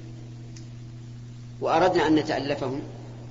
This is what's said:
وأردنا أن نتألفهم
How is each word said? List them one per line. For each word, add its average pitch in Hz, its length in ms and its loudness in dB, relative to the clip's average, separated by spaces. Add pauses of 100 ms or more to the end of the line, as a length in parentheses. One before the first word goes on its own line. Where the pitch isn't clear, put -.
(1600)
وأردنا 165 460 6
أن 156 80 8
نتألفهم 139 680 2 (500)